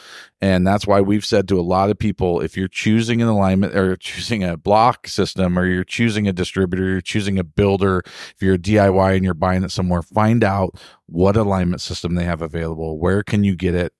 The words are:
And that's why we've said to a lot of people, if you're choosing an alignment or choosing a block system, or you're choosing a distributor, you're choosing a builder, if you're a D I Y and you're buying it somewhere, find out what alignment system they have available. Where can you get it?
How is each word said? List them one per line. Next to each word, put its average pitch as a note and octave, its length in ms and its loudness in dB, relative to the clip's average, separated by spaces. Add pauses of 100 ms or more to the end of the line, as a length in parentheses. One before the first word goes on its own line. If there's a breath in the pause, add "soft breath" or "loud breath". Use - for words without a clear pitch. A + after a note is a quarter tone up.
(400 loud breath)
And F#2 260 2
that's G2+ 200 0
why G2 160 4
we've G2+ 240 0
said G2 220 0
to F#2+ 120 0
a - 20 -2
lot F2+ 280 0
of G#2 80 -2
people, F#2 420 -2
if D#2+ 160 -8
you're F#2 120 -4
choosing A2+ 540 0
an A#2 60 0
alignment G2 480 2
or F#2+ 220 0
choosing - 460 -6
a E2+ 140 -4
block G#2+ 500 2
system, F2+ 520 -2
or F2+ 60 2
you're F#2 180 0
choosing G#2+ 440 -2
a G2 60 0
distributor, F#2 520 -2
you're F#2+ 160 0
choosing G2 380 -2
a F2+ 40 0
builder, F#2+ 600 2
if - 360 -18
you're F#2+ 140 4
a F2 60 0
D G#2 160 2
I G2+ 120 6
Y F#2+ 240 4
and F#2+ 120 0
you're F#2 80 2
buying F#2 300 0
it F2+ 80 -8
somewhere, F2+ 320 -2
find A2 400 2
out G2 360 -2 (280 loud breath)
what F#2 280 2
alignment F#2+ 460 0
system - 320 -6
they F2 120 -2
have E2+ 180 -4
available. D#2+ 560 -6
Where F#2+ 240 0
can G2+ 200 0
you G2 120 2
get F2 200 -2
it? F2 240 -2